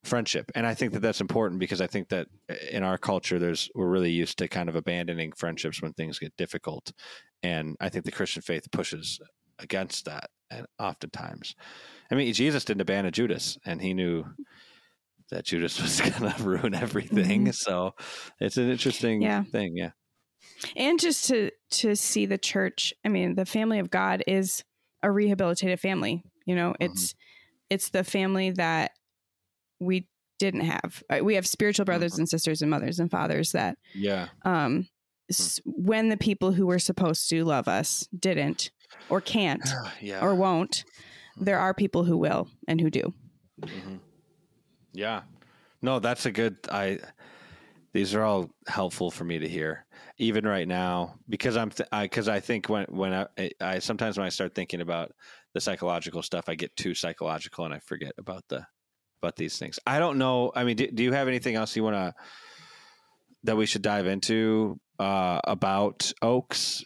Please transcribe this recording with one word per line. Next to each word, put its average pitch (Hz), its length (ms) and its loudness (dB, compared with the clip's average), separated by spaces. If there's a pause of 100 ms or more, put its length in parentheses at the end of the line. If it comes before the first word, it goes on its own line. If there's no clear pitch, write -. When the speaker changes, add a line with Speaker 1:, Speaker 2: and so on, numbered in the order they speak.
Speaker 1:
friendship. - 520 0
And 117 120 0
I 113 60 0
think 113 200 -2
that 104 80 -2
that's 110 200 2
important, 98 380 0
because 92 220 -2
I 92 60 0
think 98 220 -4
that 87 180 -2 (440)
in 98 120 -2
our 92 140 0
culture, 90 420 0
there's, 87 360 0
we're 95 140 0
really 90 220 4
used 85 280 0
to 90 80 0
kind 87 220 -2
of 80 60 -4
abandoning 85 560 -2
friendships 80 500 -6
when 80 120 -6
things 80 260 -6
get 80 180 -12
difficult. - 540 -8 (520)
And 78 360 -4
I 95 100 -4
think 90 160 -6
the - 60 -6
Christian 87 300 -4
faith - 300 -6
pushes - 480 -6 (400)
against - 460 -6
that. - 240 -12 (220)
And 120 160 -12 (120)
oftentimes, - 760 -10 (560)
I 127 40 2
mean, 131 180 2
Jesus 135 320 2
didn't 101 160 0
abandon 95 320 0
Judas, - 520 0
and 82 160 -6
he 92 140 0
knew 87 300 0 (1040)
that 85 140 -6
Judas 85 360 -2
<laughs> - 0 -
was 80 200 0
gonna 104 380 0
ruin 98 360 0
everything. 101 680 2
Speaker 2:
Mm-hmm. 127 60 4
Speaker 1:
So 92 440 -2 (440)
it's 104 180 0
an 123 120 4
interesting 117 540 2
Speaker 2:
Yeah. 208 200 2
Speaker 1:
thing. 98 320 -2
Yeah. 87 160 -4 (840)
Speaker 2:
And 302 240 2
just 320 260 2
to, 226 240 2 (220)
to 214 240 2
see 202 320 0
the 196 100 2
church, - 560 0 (100)
I 214 60 0
mean, 180 260 2
the 190 100 2
family 220 340 2
of 180 100 -2
God 185 380 2
is 190 360 0 (380)
a 190 60 2
rehabilitative 190 720 2
family, 175 440 -2 (220)
you 180 100 2
know, 175 140 2 (100)
Speaker 1:
Mm-hmm. 170 140 0
Speaker 2:
it's, 185 220 -2 (560)
it's 196 180 0
the 185 140 0
family 190 480 2
that 165 400 2 (880)
we 180 280 2 (300)
didn't 196 240 2
have. 165 480 -2
Uh, 147 140 2
we 208 120 4
have 180 120 0
spiritual 208 380 2
brothers 175 280 2
Speaker 1:
Mm-hmm. 165 80 0
Speaker 2:
and 165 80 2
sisters 160 320 0
and 151 80 2
mothers 160 300 0
and 170 100 2
fathers - 440 0
that, - 240 0 (180)
Speaker 1:
Yeah. 196 320 0 (160)
Speaker 2:
um, 156 340 2
Speaker 1:
Hmm. 185 40 0 (500)
Speaker 2:
s-, - 340 0
when 220 440 2
the 214 80 2
people 196 340 2
who 190 160 4
were 180 120 6
supposed 170 500 2
to 165 140 2
love 147 240 2
us 104 400 0 (100)
didn't 156 520 0 (400)
or 190 120 2
can't 180 460 0 (160)
Speaker 1:
<sighs> - 180 -10
Yeah. 98 220 -4
Speaker 2:
or 190 120 4
won't, 180 500 2 (520)
there 196 200 2
Speaker 1:
Mm-hmm. 165 80 4
Speaker 2:
are 190 80 2
people 190 320 2
who 170 120 4
will 160 300 2 (200)
and 160 120 4
who 165 120 4
do. - 220 0 (480)
Speaker 1:
Mm-hmm. 95 340 -12 (960)
Yeah. 104 300 -4 (580)
No, 127 180 2
that's 120 260 0
a 123 60 0
good, 107 260 0 (140)
I, 98 280 0 (920)
these 101 240 0
are 107 80 4
all 98 260 2 (180)
helpful 90 440 -2
for - 120 -8
me 85 160 -2
to 78 100 -4
hear, 78 360 -4 (320)
even 110 280 2
right 95 220 2
now, 90 480 0 (120)
because 113 300 0
I'm, 113 120 0
th-, - 220 -6
I, 104 160 -2
'cause 104 220 -2
I 104 100 2
think 107 300 -4
when, 107 160 0
when 95 280 -2
I, 95 140 -2 (100)
I, 95 220 -4
I, 92 200 -2
sometimes 107 380 -2
when 98 80 -2
I 90 40 -2
start 90 260 -4
thinking 90 260 -4
about 85 300 -4 (420)
the 90 80 -4
psychological 85 600 -4
stuff, 85 280 -6
I 82 60 -4
get 80 220 -8
too 90 160 -4
psychological 82 720 -6
and 78 80 -6
I 73 60 -10
forget 76 380 -10
about 92 300 -12
the, - 180 -6 (560)
about 85 160 -4
these 80 200 -6
things. 76 300 -10
I 135 120 2
don't 160 180 2
know. 127 380 2
I 123 80 0
mean, 120 140 2
do, 131 100 2
do 117 160 0
you 123 100 4
have 139 140 2
anything 123 280 0
else 110 200 -2
you 110 80 2
wanna, 101 300 0 (1300)
that 110 140 4
we 107 80 6
should 104 160 0
dive 104 260 2
into, 110 720 2 (200)
uh, 95 460 2
about 98 640 0 (100)
Oaks? - 640 0